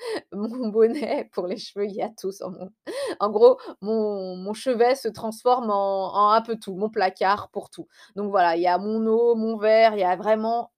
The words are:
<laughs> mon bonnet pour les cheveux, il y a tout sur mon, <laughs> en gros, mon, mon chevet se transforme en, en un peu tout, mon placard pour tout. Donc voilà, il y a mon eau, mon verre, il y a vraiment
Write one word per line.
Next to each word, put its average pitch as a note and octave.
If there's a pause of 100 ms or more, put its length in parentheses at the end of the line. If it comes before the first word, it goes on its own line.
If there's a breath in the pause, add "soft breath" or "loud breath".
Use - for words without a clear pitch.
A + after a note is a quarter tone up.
<laughs> A4
mon A3+
bonnet A3+
pour F3+
les G3+
cheveux, G3+
il G3
y G#3+
a G3
tout G3
sur -
mon, F#3+ (160)
<laughs> A#4+
en G#3
gros, A#3 (240 loud breath)
mon, G3+
mon F#3
chevet A#3+
se B3
transforme A3+
en, G3
en G#3
un A3
peu A3+
tout, G3
mon G#3
placard G3
pour -
tout. - (300 soft breath)
Donc G3+
voilà, F3
il E3+
y F3+
a F3
mon G#3+
eau, A#3
mon A3
verre, A3
il G#3
y F#3+
a F3+
vraiment A3